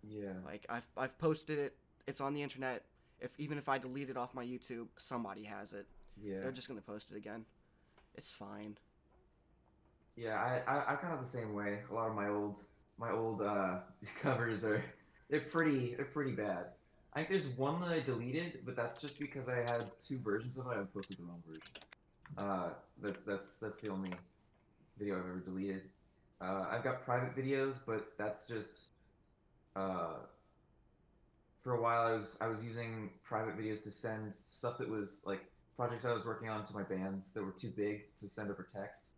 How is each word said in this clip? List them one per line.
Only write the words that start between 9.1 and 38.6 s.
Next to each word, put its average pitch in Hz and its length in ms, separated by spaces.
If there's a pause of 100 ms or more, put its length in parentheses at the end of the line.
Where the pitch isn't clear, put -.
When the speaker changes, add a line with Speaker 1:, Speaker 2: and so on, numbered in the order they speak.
Speaker 1:
Yeah, 113 220
I, 123 320
I, 143 220
I 143 40
kinda 165 240
the 127 60
same 113 280
way. 101 240 (120)
A 98 40
lot 113 160
of 110 60
my 101 120
old, 104 300 (400)
my 117 140
old, 110 300
uh, 98 360 (200)
<laughs> - 220
covers 113 440
are, 104 200 (460)
they're 147 100
pretty, 139 540
they're 139 100
pretty 139 280
bad. 92 340 (480)
I 147 60
think 160 100
there's 170 180
one 135 320
that 175 100
I 160 100
deleted, 131 640
but 127 120
that's 117 240
just 143 180
because 139 300
I 123 80
had 117 340 (100)
two 131 180
versions 113 400
of 127 100
it. 117 100
I 101 60
posted 95 340
the 87 60
wrong 87 220
version. 80 160 (760)
Uh, 95 320 (320)
that's, 98 220
that's, 98 340
that's 104 220
the 110 80
only 95 240 (840)
video 101 200
I've 90 80
ever 92 140
deleted. 95 420 (580)
Uh, 92 300
I've 113 120
got 127 220
private 127 320
videos, 135 500
but 110 320
that's 104 280
just, - 420 (880)
uh, 90 380 (1500)
for 127 120
a 117 60
while 117 260
I 113 60
was, 110 280
I 113 80
was 110 160
using 113 460 (120)
private 110 360
videos 107 260
to 107 60
send 110 440
stuff - 440
that 104 100
was, 104 380
like, 98 180 (320)
projects 117 300
I 120 80
was 110 100
working 113 240
on 107 160
to - 100
my 104 80
bands 95 520
that 104 100
were 95 80
too - 240
big 104 400
to 101 120
send 101 220
over 92 200